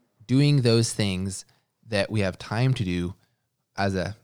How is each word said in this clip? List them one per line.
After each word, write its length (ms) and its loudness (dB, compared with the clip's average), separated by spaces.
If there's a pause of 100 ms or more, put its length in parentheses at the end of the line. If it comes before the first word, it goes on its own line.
(260)
doing 360 4
those 320 4
things 500 -4 (440)
that 220 -2
we 120 -2
have 160 -2
time 380 -2
to 100 -2
do 280 -2 (640)
as 180 0
a, 280 -4